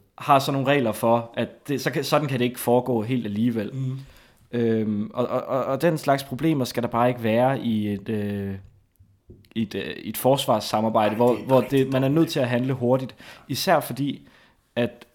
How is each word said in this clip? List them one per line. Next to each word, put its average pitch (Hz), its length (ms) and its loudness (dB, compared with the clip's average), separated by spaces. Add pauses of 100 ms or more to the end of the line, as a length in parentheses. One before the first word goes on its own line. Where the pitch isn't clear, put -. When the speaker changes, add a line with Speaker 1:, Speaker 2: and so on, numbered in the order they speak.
(180)
Speaker 1:
har 139 220 4
sådan 139 220 -2
nogle 127 140 -2
regler 120 160 0
for, 117 460 2
at - 300 -6
det, 135 140 -4
så 151 100 -2
kan, 143 120 -2
sådan 147 240 0
kan 131 120 -2
det 123 60 2
ikke 123 140 -4
foregå 123 420 2
helt 117 240 -2
alligevel. 110 480 -2
Speaker 2:
Mhm. 131 260 -6 (520)
Speaker 1:
Øhm, 110 600 0
og, 123 140 -2
og, 123 140 -2
og, 127 240 -2
og 135 160 -2
den 160 160 2
slags 139 260 0
problemer 139 420 0
skal - 180 -4
der 117 60 -2
bare 120 200 2
ikke 117 140 -4
være 120 360 2
i 104 340 -2
et, 101 160 -8
øh, 101 460 -4 (1000)
i 113 60 -2
et, 101 140 -4
øh, 98 80 -4 (140)
i - 120 -10
et 110 80 -8
forsvarssamarbejde, 113 920 2
Speaker 2:
Ej, 104 60 -4
Speaker 1:
hvor, 120 180 4
Speaker 2:
det 107 80 -4
er - 40 -12
Speaker 1:
hvor 131 160 4
Speaker 2:
rigtig 135 180 0
Speaker 1:
det, 135 140 0
man 131 100 2
er 135 40 2
Speaker 2:
dårligt. 147 120 2
Speaker 1:
nødt 160 100 2
til 151 100 -4
at 123 100 0
handle 127 240 0
hurtigt. 123 420 0 (320)
Især 151 320 2
fordi, 139 480 -6 (480)
at, - 400 -2